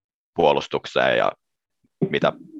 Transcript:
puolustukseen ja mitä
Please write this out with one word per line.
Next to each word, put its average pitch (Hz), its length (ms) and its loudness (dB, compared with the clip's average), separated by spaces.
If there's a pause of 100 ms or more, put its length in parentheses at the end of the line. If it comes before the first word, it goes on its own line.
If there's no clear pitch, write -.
(340)
puolustukseen 67 840 0
ja 50 140 0 (800)
mitä 73 220 0 (280)